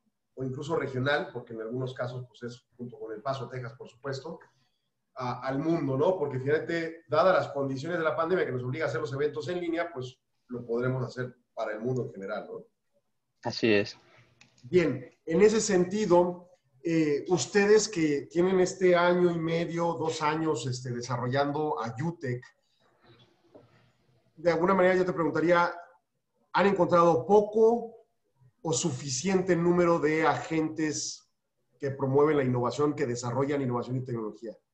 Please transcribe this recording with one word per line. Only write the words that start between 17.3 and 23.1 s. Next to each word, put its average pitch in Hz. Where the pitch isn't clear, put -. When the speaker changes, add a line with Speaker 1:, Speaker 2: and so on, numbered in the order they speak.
Speaker 1:
que 151
tienen 185
este 180
año 175
y 170
medio, 165
dos 160
años, 156
este, 123
desarrollando 139
a 117
utec, 131